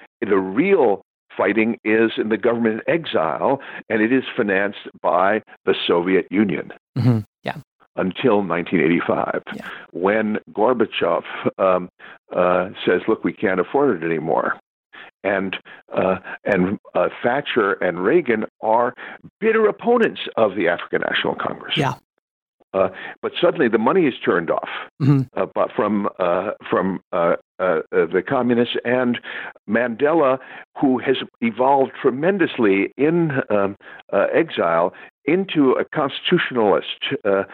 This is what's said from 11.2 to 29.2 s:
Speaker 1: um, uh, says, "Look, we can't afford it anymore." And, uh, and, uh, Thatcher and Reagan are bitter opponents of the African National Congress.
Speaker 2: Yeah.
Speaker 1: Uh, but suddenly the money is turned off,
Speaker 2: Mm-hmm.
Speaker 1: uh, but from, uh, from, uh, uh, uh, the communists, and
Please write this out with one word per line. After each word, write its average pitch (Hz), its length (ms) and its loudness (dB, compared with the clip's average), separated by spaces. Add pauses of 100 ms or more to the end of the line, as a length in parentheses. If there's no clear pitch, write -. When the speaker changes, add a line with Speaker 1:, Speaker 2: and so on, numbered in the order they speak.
Speaker 1:
um, 92 300 2 (460)
uh, 90 360 2 (160)
says, 90 220 2
"Look, 110 160 0
we 92 80 0
can't 92 280 0
afford 117 420 0
it 82 40 -4
anymore." 80 520 -2 (640)
And, 95 320 -2 (380)
uh, 92 240 0 (280)
and, 95 340 0 (160)
uh, 87 140 2 (140)
Thatcher 120 520 0
and 90 280 -2
Reagan 120 440 0 (160)
are 120 320 0 (440)
bitter 220 280 2
opponents 208 540 0 (160)
of 104 180 2
the 95 140 0
African 87 340 -2
National - 320 -2
Congress. - 420 -8
Speaker 2:
Yeah. 135 180 -2 (760)
Speaker 1:
Uh, 95 160 2 (320)
but - 180 -6
suddenly 165 300 2
the 110 100 4
money 151 280 2
is 120 80 0 (100)
turned 87 260 2
off, - 180 -2 (340)
Speaker 2:
Mm-hmm. 139 200 4 (160)
Speaker 1:
uh, 95 160 0
but - 180 0
from, 104 360 0 (120)
uh, 92 320 0 (180)
from, 95 300 0 (120)
uh, 87 220 2 (240)
uh, 90 220 0 (120)
uh, 90 140 2
the 90 200 0
communists, 123 580 0
and 123 340 0 (500)